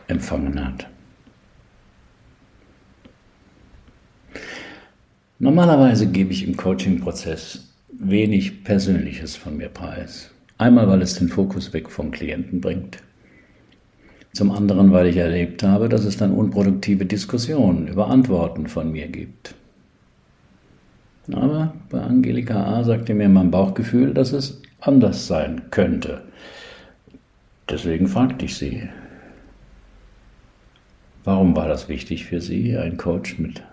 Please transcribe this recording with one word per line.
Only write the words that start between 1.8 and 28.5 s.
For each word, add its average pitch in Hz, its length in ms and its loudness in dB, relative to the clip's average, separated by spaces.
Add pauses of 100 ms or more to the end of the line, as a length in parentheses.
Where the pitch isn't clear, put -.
Normalerweise 135 680 6
gebe 92 260 0
ich - 120 -6
im 87 100 -4
Coaching-Prozess 90 1200 -4 (180)
wenig 101 720 -2
Persönliches 90 720 -2
von 76 220 -12
mir - 120 -10
preis. - 600 -14 (280)
Einmal, 117 300 6
weil 95 140 6
es 90 140 -2
den 85 140 0
Fokus - 440 -4
weg - 160 -8
vom - 220 -8
Klienten 76 500 -6
bringt. 92 400 -8 (1300)
Zum 101 180 2
anderen, 98 400 4
weil 90 160 6
ich 85 100 2
erlebt 85 460 -2
habe, 104 260 4
dass 104 160 2
es 98 120 -2
dann 101 140 0
unproduktive 98 720 0
Diskussionen 101 840 0
über 104 220 -2
Antworten 92 580 2
von 80 240 -6
mir 78 160 -8
gibt. - 480 -14 (1800)
Aber 156 420 -2 (160)
bei 131 100 -6
Angelika 120 640 0
A. 110 200 0
sagte 117 300 0
mir 104 160 4
mein 92 220 6
Bauchgefühl, 113 640 2
dass 135 180 2
es 139 300 -6 (180)
anders 131 480 4
sein 73 420 -4
könnte. - 540 -2 (1500)
Deswegen 82 380 -2
fragte - 380 0
ich 67 100 -8